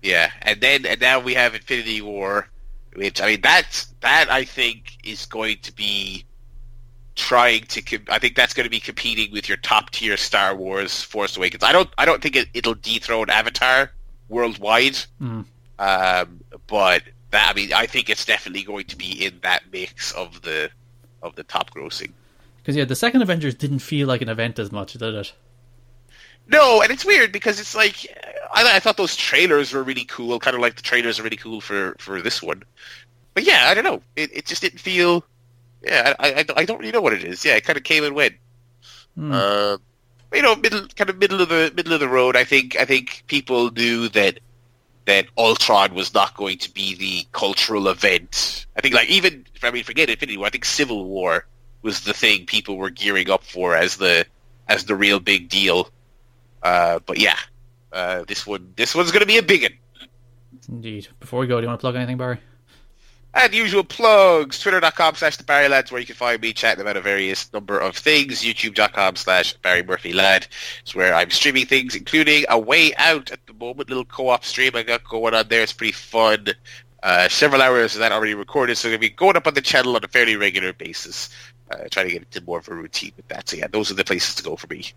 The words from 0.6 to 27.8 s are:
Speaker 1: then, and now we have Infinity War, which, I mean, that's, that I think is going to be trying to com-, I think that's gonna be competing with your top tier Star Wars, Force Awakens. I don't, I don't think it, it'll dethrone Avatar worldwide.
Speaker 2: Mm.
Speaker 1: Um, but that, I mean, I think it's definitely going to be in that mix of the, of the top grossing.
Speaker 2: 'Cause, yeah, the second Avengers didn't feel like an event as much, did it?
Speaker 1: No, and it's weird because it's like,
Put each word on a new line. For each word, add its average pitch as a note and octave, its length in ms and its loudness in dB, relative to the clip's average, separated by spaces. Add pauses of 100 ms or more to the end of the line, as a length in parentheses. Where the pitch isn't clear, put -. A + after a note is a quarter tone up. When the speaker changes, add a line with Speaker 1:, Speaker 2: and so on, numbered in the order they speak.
Speaker 1:
then, C3 260 2
and A2+ 140 -2
now B2+ 180 4
we B2+ 160 -4
have A#2+ 220 2
Infinity A2+ 440 -6
War, G2+ 480 -4 (460)
which, G2 260 -4
I - 60 0
mean, G#2+ 140 2
that's, D3+ 460 2 (160)
that C#3+ 280 2
I C3 140 0
think A#2 480 -6 (100)
is G#2+ 240 -14
going A2 360 -6
to - 100 -16
be G2 520 -8 (920)
trying A#2+ 480 2
to - 180 -10
com-, G#2 260 -8
I A2 120 0
think B2 160 0
that's B2 180 2
gonna A#2+ 140 -4
be A2+ 100 -4
competing A2 540 -6
with G#2 160 -8
your G2 100 -4
top - 320 0
tier G#2+ 260 -4
Star G2 380 0
Wars, F#2+ 480 -6
Force G2+ 340 -6
Awakens. F#2 280 -2
I B2 80 4
don't, F3+ 160 4 (100)
I C3 60 2
don't D#3+ 180 2
think C#3 140 -2
it, A#2+ 180 0
it'll A#2 200 -2
dethrone A2 560 -4
Avatar B2+ 600 2 (380)
worldwide. A#2 680 0 (240)
Speaker 2:
Mm. A2+ 240 -8 (360)
Speaker 1:
Um, F#2 600 0 (280)
but F#2+ 340 2 (300)
that, G#2+ 180 4
I G2+ 40 -2
mean, G2+ 180 -6
I A2 140 2
think B2 220 -6
it's - 180 -4
definitely G2 360 -4
going G2+ 220 -10
to - 120 -18
be F#2 280 -8
in F2+ 180 -8
that F#2 300 -2
mix - 400 -10
of F2 300 -12
the, D#2 280 -6 (500)
of E2+ 140 -14
the D#2 80 -18
top - 300 -8
grossing. - 400 -14 (520)
Speaker 2:
'Cause, C#3+ 120 -4
yeah, C#3+ 80 0
the C3 100 -4
second A#3+ 280 2
Avengers E3 340 -2
didn't C#3 240 -4
feel C#3+ 260 -2
like B2+ 160 -2
an A#2 60 -8
event A2+ 320 -6
as G2+ 100 -6
much, G2+ 220 -10
did A2+ 220 -8
it? G2+ 180 -10 (1160)
Speaker 1:
No, C4 320 6
and A3 120 4
it's C4+ 120 -6
weird C#4+ 280 4
because G#3 260 -4
it's G#3 160 -12
like, G#3+ 320 0 (460)